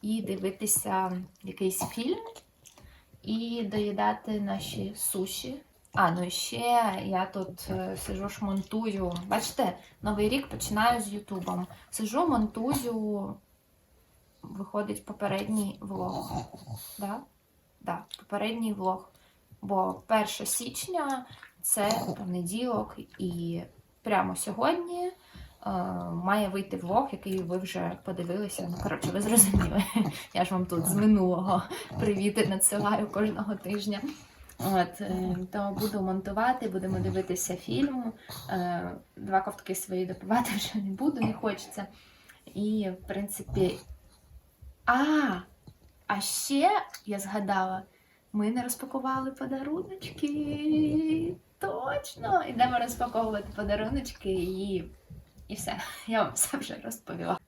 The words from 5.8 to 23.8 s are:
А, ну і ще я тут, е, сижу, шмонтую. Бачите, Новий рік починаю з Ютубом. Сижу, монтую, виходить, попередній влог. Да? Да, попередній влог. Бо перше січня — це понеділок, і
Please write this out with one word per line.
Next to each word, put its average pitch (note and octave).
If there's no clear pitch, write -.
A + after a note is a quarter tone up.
А, F3+
ну F3+
і F3+
ще A#3
я F#3+
тут, F#3
е, F#3+
сижу, G3
шмонтую. G3
Бачите, G#3
Новий G#3
рік C#4
починаю A3+
з G3+
Ютубом. F#3
Сижу, A#3+
монтую, A3+
виходить, G#3
попередній G3+
влог. F#3+
Да? G#3
Да, E3+
попередній A3
влог. F#3
Бо F#3+
перше G#3+
січня — C4+
це G#3
понеділок, G3
і E3+